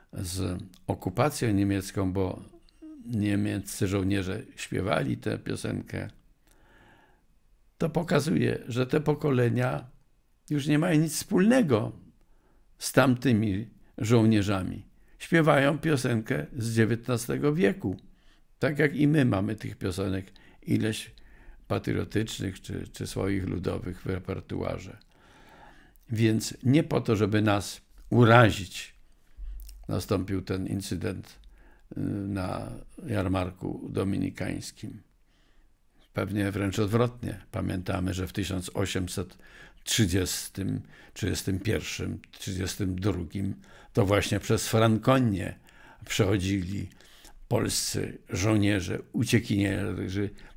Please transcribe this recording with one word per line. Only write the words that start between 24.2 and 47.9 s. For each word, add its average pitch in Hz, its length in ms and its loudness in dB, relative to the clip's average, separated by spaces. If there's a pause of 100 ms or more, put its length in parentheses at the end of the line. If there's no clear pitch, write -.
Więc 110 520 2
nie 127 220 6
po - 160 0
to, 120 160 2
żeby 104 260 2
nas 101 380 0 (300)
urazić, 113 840 6 (920)
nastąpił 95 540 -2
ten 92 240 -4
incydent, 98 720 -6 (580)
y, - 40 -6 (280)
na 98 440 -4 (340)
jarmarku 92 840 -2
dominikańskim. 95 1120 -4 (1080)
Pewnie 101 380 -2
wręcz 98 280 -2
odwrotnie. 107 640 0 (100)
Pamiętamy, 92 640 -2
że 92 120 -4
w - 60 -14
tysiąc 90 420 -4
osiemset 92 640 -4 (480)
trzydziestym, 98 960 0 (320)
trzydziestym 92 460 -2
pierwszym, 95 580 -4 (140)
trzydziestym 92 680 -4
drugim, 98 540 -2 (380)
to 87 140 2
właśnie 101 340 2
przez - 280 0
Frankonnię 110 880 2 (460)
przechodzili 95 840 0 (600)
polscy - 720 -2 (100)